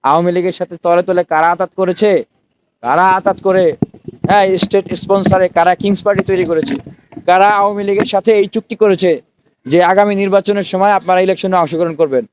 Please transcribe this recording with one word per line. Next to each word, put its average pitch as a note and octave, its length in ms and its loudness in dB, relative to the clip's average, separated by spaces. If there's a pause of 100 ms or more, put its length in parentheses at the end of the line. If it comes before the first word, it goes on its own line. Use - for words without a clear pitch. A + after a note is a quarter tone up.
আওয়ামী E3 300 0
লীগের F3+ 200 -2
সাথে F3+ 240 -10
তলে F3 260 0
তলে F3+ 220 -2
কারা D#3+ 260 0
আতাত F3 260 -4
করেছে, F#3+ 340 0 (720)
কারা D3+ 300 2
আতাত F#3+ 320 -2
করে, F#3 220 2 (640)
হ্যাঁ, G3 180 2 (100)
স্টেট G3 380 -2
স্পন্সরে F#3+ 540 0
কারা F3 260 2
কিংস G3+ 280 -4
পার্টি G3 200 -2
তৈরি F#3 220 -2
করেছে, D#3+ 300 -4 (520)
কারা F#3 220 4
আওয়ামী G3+ 360 0
লীগের G3+ 300 -2
সাথে G3 180 0
এই G3+ 140 2
চুক্তি A3 300 -8
করেছে F#3+ 340 2 (560)
যে D3+ 180 2
আগামী G3+ 300 2
নির্বাচনের G3 580 -2
সময় G3 200 2
আপনারা F#3 280 0
ইলেকশনে F#3+ 360 0
অংশগ্রহণ E3 380 -2
করবেন C3+ 380 0